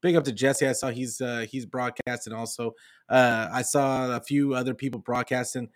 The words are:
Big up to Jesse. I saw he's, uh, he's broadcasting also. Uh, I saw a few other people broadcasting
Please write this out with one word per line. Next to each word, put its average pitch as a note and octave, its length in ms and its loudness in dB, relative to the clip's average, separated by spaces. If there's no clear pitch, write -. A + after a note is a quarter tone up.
Big E3+ 140 4
up D3 80 4
to C3+ 80 -2
Jesse. C3+ 340 2
I C3 60 2
saw C3 160 -4
he's, B2 320 -6
uh, A#2+ 280 -4
he's B2+ 180 -8
broadcasting B2 640 -6
also. A2+ 400 -6
Uh, A#2 440 6
I B2+ 100 0
saw C3 540 2
a A#2 40 -4
few C#3+ 340 2
other B2+ 200 -2
people B2+ 240 -6
broadcasting B2 760 -2